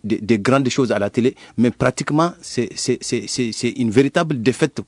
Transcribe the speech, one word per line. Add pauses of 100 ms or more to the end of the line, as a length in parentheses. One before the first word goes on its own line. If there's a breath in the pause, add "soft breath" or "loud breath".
des,
des
grandes
choses
à
la
télé. (220 loud breath)
Mais
pratiquement,
c'est,
c'est,
c'est,
c'est,
c'est
une
véritable
défaite